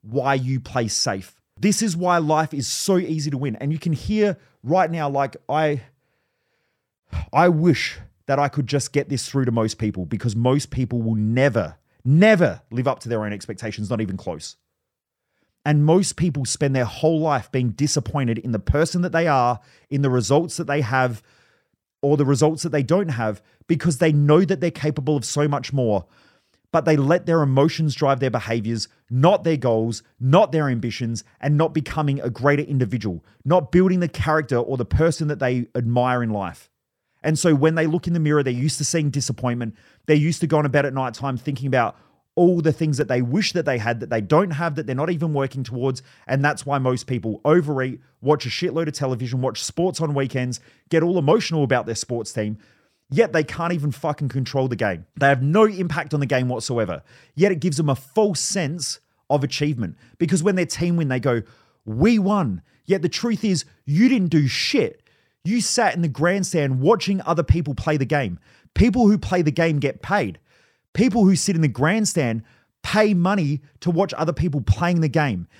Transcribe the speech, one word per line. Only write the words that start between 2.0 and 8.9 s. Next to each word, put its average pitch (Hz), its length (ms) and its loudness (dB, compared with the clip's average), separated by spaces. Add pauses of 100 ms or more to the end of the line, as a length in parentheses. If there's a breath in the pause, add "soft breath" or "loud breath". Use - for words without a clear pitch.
life 156 360 0
is 139 140 -4
so - 280 0
easy 160 340 -2
to 139 80 -4
win. 127 180 -4
And 147 160 -4
you 160 80 -4
can 165 140 -2
hear 208 420 0 (260 soft breath)
right 165 280 2
now, 165 180 -4
like, 139 280 -2 (120)
I, 147 340 0 (1500 loud breath)
I 170 160 4
wish 165 500 2 (280)
that 139 120 0
I 143 100 0
could 135 200 -4
just 139 240 -4